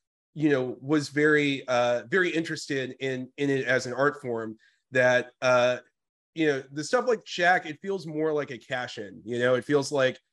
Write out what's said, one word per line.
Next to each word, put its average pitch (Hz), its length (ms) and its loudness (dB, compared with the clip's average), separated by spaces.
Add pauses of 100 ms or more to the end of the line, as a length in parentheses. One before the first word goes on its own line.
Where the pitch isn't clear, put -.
(340)
you 151 160 0
know, 127 300 0
was 143 280 -2
very, 147 600 2
uh, 120 400 0
very 180 200 2
interested 147 720 -6
in, 131 280 -4 (100)
in 143 120 0
it 131 160 0
as 123 200 0
an 123 80 -8
art 139 260 0
form, 113 360 -6 (340)
that, 127 400 4 (100)
uh, 123 380 4 (560)
you 160 140 2
know, 135 140 0 (100)
the 147 120 -8
stuff 240 240 0
like 226 160 -2
Shaq, 175 420 2
it 151 140 -12
feels 196 260 -8
more 156 260 -2
like 147 180 -2
a 120 80 -12
cash 123 400 -8
in, 101 260 -14
you 117 140 -4
know, 123 160 4
it 123 100 0
feels 143 260 2
like 131 280 0 (140)